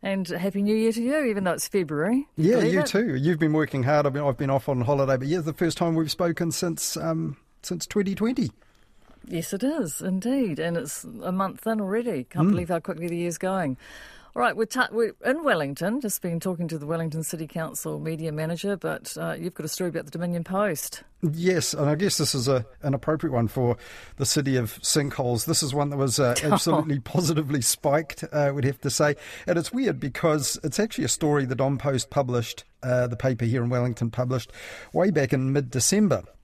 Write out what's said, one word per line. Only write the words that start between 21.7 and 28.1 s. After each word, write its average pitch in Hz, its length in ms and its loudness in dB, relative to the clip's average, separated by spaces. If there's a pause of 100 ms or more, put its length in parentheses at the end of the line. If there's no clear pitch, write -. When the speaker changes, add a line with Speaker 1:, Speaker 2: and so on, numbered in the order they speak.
Speaker 2:
and 143 160 2
I 151 60 4
guess 185 220 2
this 143 180 2
is 127 140 0
a, 127 160 2 (160)
an 135 120 0
appropriate 156 380 0
one 117 160 2
for 120 300 2 (400)
the 135 80 0
city 135 320 2
of 117 240 -2
sinkholes. 127 640 0
This - 180 0
is 135 100 -4
one 147 180 0
that 143 40 -6
was, 135 240 2
uh, 123 200 4
Speaker 1:
<laughs> - 40 -4
Speaker 2:
absolutely 156 560 2
positively 147 640 0
spiked, 156 720 0